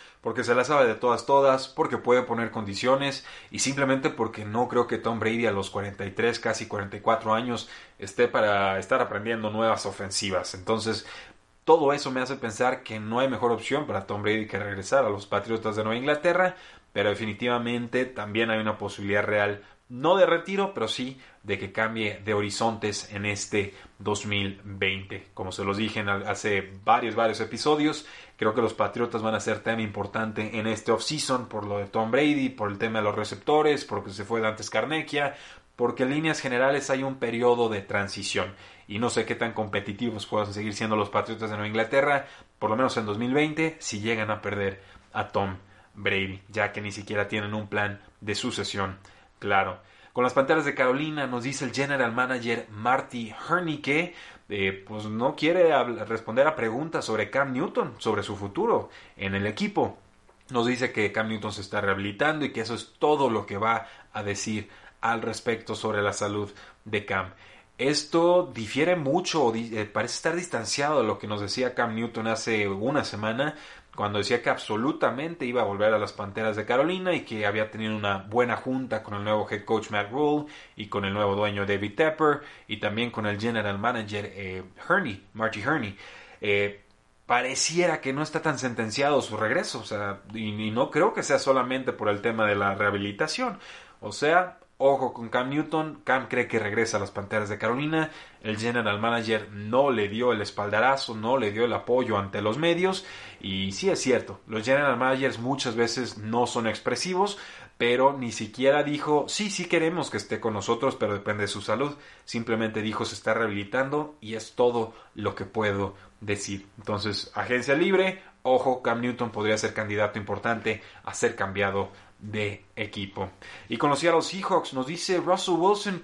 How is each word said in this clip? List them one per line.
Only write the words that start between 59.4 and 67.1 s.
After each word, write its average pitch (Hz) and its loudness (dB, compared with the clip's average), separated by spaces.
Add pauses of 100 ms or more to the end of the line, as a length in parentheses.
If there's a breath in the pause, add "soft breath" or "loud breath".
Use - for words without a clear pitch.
equipo. 120 -2 (520)
Nos 120 2
dice 123 0
que 104 2
Cam 110 -2
Newton 107 -4
se 101 -8
está 104 -4
rehabilitando 101 0
y 127 -2
que 113 -4
eso 113 -4
es - -8
todo 147 4
lo 107 0
que 101 -6
va 110 2 (260 loud breath)
a 110 -6
decir 104 -4 (320 loud breath)
al 113 0
respecto 110 -4
sobre 107 0
la 101 4
salud 104 -2 (320 loud breath)
de 104 -4
Cam. 95 -2 (460 loud breath)